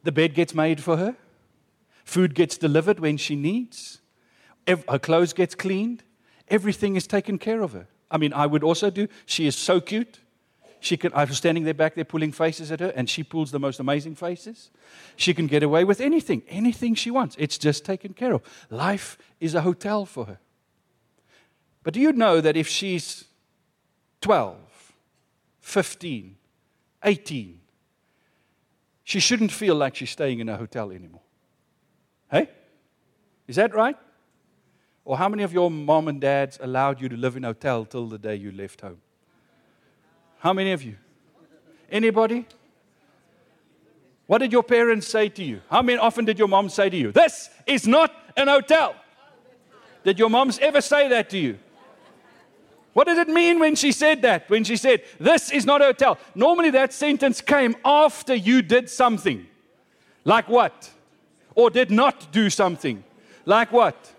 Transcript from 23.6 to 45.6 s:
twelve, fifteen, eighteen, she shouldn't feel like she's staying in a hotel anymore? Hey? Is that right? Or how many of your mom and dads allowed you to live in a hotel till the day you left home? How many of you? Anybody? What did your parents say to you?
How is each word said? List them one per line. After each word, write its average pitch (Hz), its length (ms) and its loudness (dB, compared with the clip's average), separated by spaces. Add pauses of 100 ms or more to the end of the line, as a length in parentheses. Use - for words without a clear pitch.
twelve, 117 720 -4 (680)
fifteen, 123 800 -8 (680)
eighteen, 123 560 -4 (1400)
she - 160 -4
shouldn't 220 320 0
feel 185 240 0
like 139 200 -2
she's 127 160 -12
staying 131 280 -4
in 113 100 -8
a 101 80 -8
hotel 107 340 -10
anymore? 87 300 -20 (1080)
Hey? 185 200 0 (1000)
Is 120 80 -12
that 214 180 0
right? 226 240 0 (1040)
Or 131 140 -6
how 170 120 -2
many 208 140 -4
of 170 100 -6
your 175 160 2
mom 156 380 0
and 143 120 -6
dads 139 420 -2
allowed 131 400 -2
you 131 80 -8
to 120 80 -10
live 127 200 -4
in 131 60 -12
a 120 60 -8
hotel 117 360 -4
till 120 220 -10
the 110 100 -14
day 107 180 -8
you 101 160 -12
left 98 300 -16
home? 90 160 -18 (1400)
How 180 140 0
many 190 180 -2
of 156 100 -4
you? 110 140 -16 (960)
Anybody? 220 560 0 (1800)
What 214 140 2
did 254 120 0
your 240 120 4
parents 233 440 2
say 214 220 0
to 196 140 -12
you? 113 260 -8